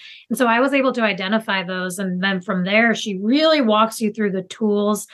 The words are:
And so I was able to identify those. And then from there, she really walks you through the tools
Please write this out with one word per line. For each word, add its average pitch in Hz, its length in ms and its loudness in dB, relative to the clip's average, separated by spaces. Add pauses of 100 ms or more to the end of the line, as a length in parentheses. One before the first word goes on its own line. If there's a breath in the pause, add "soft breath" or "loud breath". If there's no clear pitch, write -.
(300 loud breath)
And 226 80 -4
so 254 80 2
I 233 140 2
was 269 120 2
able 262 200 2
to 247 100 -2
identify 196 600 -2
those. 185 360 -6
And 185 240 -4
then 190 180 -2
from 180 240 -4
there, 214 300 2
she 196 240 -6
really 294 420 2
walks 220 400 2
you 214 120 0
through 208 180 -2
the 190 120 -4
tools 208 720 0